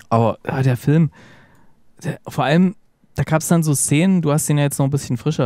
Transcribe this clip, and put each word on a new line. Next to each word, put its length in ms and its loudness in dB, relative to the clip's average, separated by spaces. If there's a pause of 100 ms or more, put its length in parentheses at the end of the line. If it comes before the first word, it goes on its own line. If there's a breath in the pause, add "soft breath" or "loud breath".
Aber, 380 0
ja, 160 -2
der 140 0
Film, 340 0 (920 soft breath)
der, 140 -8 (100)
vor 160 -4
allem, 300 2 (400)
da 100 -4
gab's 240 -2
dann 140 4
so 120 0
Szenen, 480 2
du 100 0
hast 160 0
den 100 2
ja 60 2
jetzt 140 -2
noch 80 0
ein 40 -2
bisschen 260 -4
frischer 300 -2